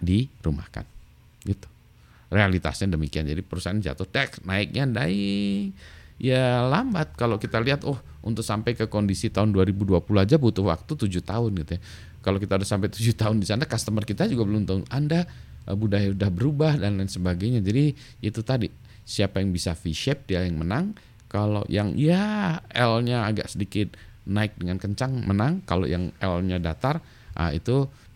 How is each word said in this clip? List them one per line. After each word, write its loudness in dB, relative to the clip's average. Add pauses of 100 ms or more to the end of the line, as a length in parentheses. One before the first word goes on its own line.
dirumahkan. -2 (640)
Gitu. -4 (640)
Realitasnya 2
demikian. -2
Jadi -4
perusahaan -4
jatuh, -6
tek, -2
naiknya -2
daing. -2 (480)
Ya 2
lambat -2
kalau 0
kita -2
lihat, 0
oh -2 (300)
untuk -2
sampai -2
ke -2
kondisi 2
tahun 2
dua 6
ribu 2
dua 4
puluh 4
aja 6
butuh 4
waktu -2
tujuh 0
tahun -2
gitu -6
ya. -10 (380)
Kalau 2
kita 0
udah -4
sampai 0
tujuh 2
tahun 2
di -2
sana, 0
customer -2
kita 0
juga 2
belum 0
tahu 0
Anda, 2 (400)
eh, -4
budaya 2
udah 0
berubah 2
dan 0
lain -2
sebagainya. 0
Jadi 2 (240)
itu -2
tadi, 0 (400)
siapa 0
yang 2
bisa -2
V-shape -4
dia 0
yang -2
menang. -2 (400)
Kalau 0
yang 0
ya 2
L-nya 2
agak -2
sedikit -4 (320)
naik 0
dengan -2
kencang -2
menang. 2
Kalau 2
yang 0
L-nya 0
datar, -2 (320)
ah, 0
itu 0 (280)